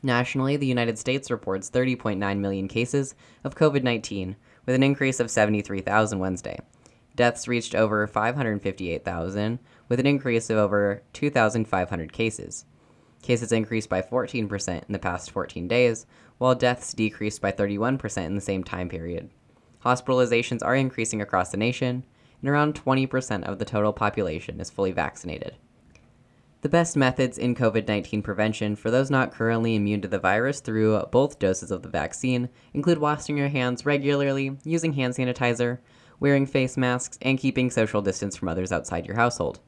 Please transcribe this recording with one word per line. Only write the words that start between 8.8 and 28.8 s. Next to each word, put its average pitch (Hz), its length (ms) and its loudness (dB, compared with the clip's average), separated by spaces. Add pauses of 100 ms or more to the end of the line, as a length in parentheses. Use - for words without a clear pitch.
thousand, 98 560 -4 (280)
with 123 120 0
an 127 60 2
increase 131 440 2
of 110 80 4
over 101 540 2
two 147 180 -2
thousand 110 380 2
five 92 200 0
hundred 82 240 -6
cases. - 520 -6 (580)
Cases 117 300 0
increased 110 360 0
by 92 140 0
fourteen 120 460 -2
percent 95 400 -4
in 104 40 -6
the 98 60 -4
past 90 320 -4
fourteen 90 380 -6
days, 117 360 2 (340)
while 127 180 4
deaths 123 360 0
decreased 107 480 -2
by 98 120 0
thirty-one 104 440 0
percent 101 300 -6
in 92 80 -4
the 101 60 -2
same 95 240 -4
time 90 240 -6
period. 85 420 -8 (540)
Hospitalizations 123 800 2
are 117 100 2
increasing 113 480 -2
across 92 280 0
the 98 60 -6
nation, 123 480 -2 (360)
and 135 100 -2
around 147 240 2
twenty 135 320 0
percent 127 380 -4
of 98 160 -6
the 107 40 -2
total 104 280 0
population 85 680 -2
is 90 100 -10
fully 98 200 0
vaccinated. - 640 -6 (1080)
The 139 60 -4
best 165 280 2
methods 131 420 2
in 123 160 0
covid 113 320 2
nineteen 104 360 -2
prevention 107 520 0
for 113 160 -4